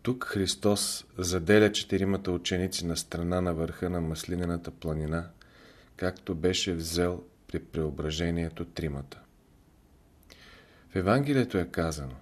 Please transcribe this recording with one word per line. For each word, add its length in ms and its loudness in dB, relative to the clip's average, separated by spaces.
Тук 240 -2
Христос 800 0
заделя 540 6
четиримата 600 0
ученици 540 0
на 120 0
страна 440 -2
на 120 2
върха 360 -2
на 120 0
Маслинената 720 -2
планина, 580 -4
както 400 -4
беше 400 2
взел 480 0
при 120 -4
преображението 1040 -2
тримата. 560 -8
В 60 -12
Евангелието 600 2
е 100 2
казано 540 -4